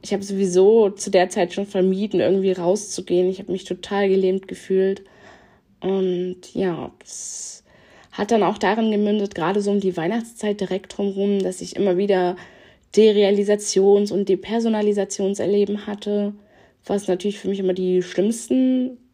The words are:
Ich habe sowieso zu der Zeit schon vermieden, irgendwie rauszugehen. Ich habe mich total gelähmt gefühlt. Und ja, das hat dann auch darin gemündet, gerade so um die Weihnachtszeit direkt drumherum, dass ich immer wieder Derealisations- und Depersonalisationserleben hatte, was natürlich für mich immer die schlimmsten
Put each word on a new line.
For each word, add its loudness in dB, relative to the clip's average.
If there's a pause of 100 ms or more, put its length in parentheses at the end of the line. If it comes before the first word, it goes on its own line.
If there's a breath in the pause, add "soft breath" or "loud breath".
Ich -8
habe -2
sowieso 4
zu -8
der 4
Zeit -2
schon -4
vermieden, 0
irgendwie 2
rauszugehen. 0
Ich -6
habe -8
mich -6
total -2
gelähmt 0
gefühlt. -2 (760 loud breath)
Und -4
ja, -4
das -14 (480 soft breath)
hat -4
dann 4
auch 0
darin 0
gemündet, 0
gerade -2
so -2
um 2
die -2
Weihnachtszeit -4
direkt -6
drumherum, -2
dass -4
ich -12
immer 0
wieder 0 (580 loud breath)
Derealisations- 4
und -2
Depersonalisationserleben 0
hatte, -4 (520 loud breath)
was -2
natürlich -2
für -8
mich -4
immer 0
die 0
schlimmsten 0 (160)